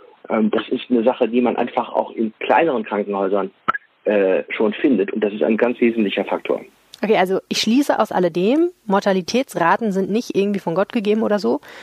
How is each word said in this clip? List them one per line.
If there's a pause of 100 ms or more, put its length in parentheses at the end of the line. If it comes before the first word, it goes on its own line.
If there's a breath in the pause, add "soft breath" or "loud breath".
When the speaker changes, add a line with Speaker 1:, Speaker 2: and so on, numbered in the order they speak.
(300 loud breath)
Speaker 1:
Ähm,
das
ist
eine
Sache,
die
man
einfach
auch
in
kleineren
Krankenhäusern, (540 loud breath)
äh,
schon
findet.
Und
das
ist
ein
ganz
wesentlicher
Faktor. (400)
Speaker 2:
Okay,
also (100)
ich
schließe
aus
alledem, (160)
Mortalitätsraten
sind
nicht
irgendwie
von
Gott
gegeben
oder
so, (220 loud breath)